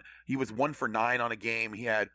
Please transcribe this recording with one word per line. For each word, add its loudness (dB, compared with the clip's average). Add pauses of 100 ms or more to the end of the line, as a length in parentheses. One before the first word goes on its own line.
(260)
he -2
was 0
one 0
for -4
nine 2
on 0
a -2
game. -2
He -8
had, 2